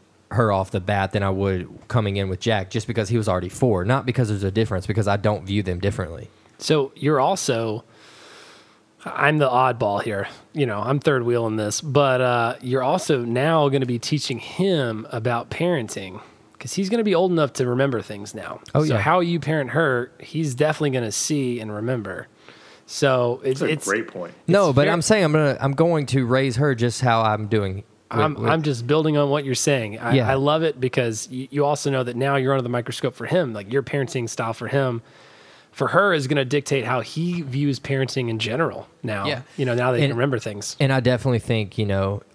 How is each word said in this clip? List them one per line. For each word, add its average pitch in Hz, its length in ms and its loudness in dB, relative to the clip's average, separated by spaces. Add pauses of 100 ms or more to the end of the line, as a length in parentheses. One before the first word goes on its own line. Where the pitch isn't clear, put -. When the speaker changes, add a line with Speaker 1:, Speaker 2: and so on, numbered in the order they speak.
(320)
Speaker 1:
her 110 200 2
off 95 200 0
the 101 80 -2
bat 98 320 0
than 104 100 0
I 98 80 0
would 95 380 0 (220)
coming 104 280 0
in 98 100 -2
with 92 120 -4
Jack, 101 320 -2
just 113 160 -4
because 104 220 -2
he 117 80 0
was 107 120 0
already 90 200 0
four, 101 360 2
not 127 180 2
because 120 260 0
there's 101 140 -2
a 95 60 0
difference, 107 380 0
because 104 200 0
I 101 100 4
don't 98 280 -2
view 101 160 0
them 90 180 -4
differently. 90 480 -4 (300)
Speaker 2:
So 147 380 0
you're 147 240 0
also, 120 640 0 (1200)
I'm 147 320 2
the 135 120 2
oddball 120 520 2
here. 101 260 -4 (260)
You 147 120 0
know, 104 140 -4
I'm 131 200 -2
third 135 240 2
wheel 117 240 0
in 110 100 -2
this, 104 240 -2
but, 135 400 4
uh, 120 400 2
you're 127 220 0
also 147 420 0
now 143 440 4
gonna 135 160 2
be 120 140 -2
teaching 139 400 -4
him 135 720 -2
about 117 380 -2
parenting, 107 720 -4 (360)
'cause - 160 -12
he's 190 160 -2
gonna 233 140 0
be 202 100 2
old 180 180 4
enough 156 220 2
to 127 140 0
remember 127 340 0
things 101 320 -14
now. 90 260 -12 (140)
Speaker 1:
Oh, 151 120 2
Speaker 2:
So 143 100 0
Speaker 1:
yeah. 104 60 0
Speaker 2:
how 165 180 2
you 170 200 0
parent 139 320 -2
her, 127 480 0
he's 147 360 -4
definitely 151 360 0
gonna 120 200 0
see 127 480 -2
and 107 140 -8
remember. 104 540 -4 (580)
So 123 580 2
it's, 131 160 -2
Speaker 3:
That's 147 100 0
a 156 40 0
Speaker 2:
it's 151 140 -4
Speaker 3:
great 110 200 0
point. 87 260 -12 (140)
Speaker 1:
No, 185 220 4
Speaker 2:
it's 131 60 0
Speaker 1:
but 143 100 6
Speaker 2:
fair. 160 80 4
Speaker 1:
I'm 170 80 0
saying 208 240 4
I'm 151 80 2
gonna, 147 260 2
I'm 139 140 0
going 160 340 2
to 131 180 2
raise 131 300 2
her 139 180 2
just 117 280 0
how 117 200 4
I'm 107 260 0
doing 101 360 -2 (280)
with, 117 100 0
Speaker 2:
I'm, 151 140 2
Speaker 1:
with 113 160 -2
Speaker 2:
I'm 160 100 2
just 127 260 -4
building 151 300 2
on 143 120 2
what 143 140 0
you're 135 120 -2
saying. 117 440 -2
I, 117 160 0
Speaker 1:
Yeah. 120 140 4
Speaker 2:
I 135 60 2
love 147 280 2
it 151 160 -2
because 120 520 -2
y-, 131 200 -8
you 143 140 2
also 143 240 0
know 131 140 0
that 120 120 -6
now 139 220 0
you're 135 160 2
under 135 80 2
the 120 80 -6
microscope 120 460 -4
for 117 100 -10
him. 156 280 0
Like, 104 200 -10
your 139 100 2
parenting 127 460 -4
style 113 240 -4
for 113 140 -8
him, 131 340 0 (720)
for 131 160 -2
her, 190 260 4
is 139 140 0
gonna 139 180 2
dictate 139 400 -2
how 123 140 0
he 175 420 -4
views 139 380 -2
parenting 135 500 -2
in 113 80 -2
general 117 500 -4 (140)
now, 101 240 -4
Speaker 1:
Yeah. 143 160 -4 (160)
Speaker 2:
you 139 80 -2
know, 123 80 0
now 123 200 2
that 120 40 2
he 143 60 2
Speaker 1:
And 139 80 2
Speaker 2:
can 117 60 -2
remember 131 200 2
things. 101 420 -8
Speaker 1:
And 135 140 4
I 131 60 2
definitely 123 400 2
think, 110 400 -2
you 107 80 0
know, 98 340 0 (140)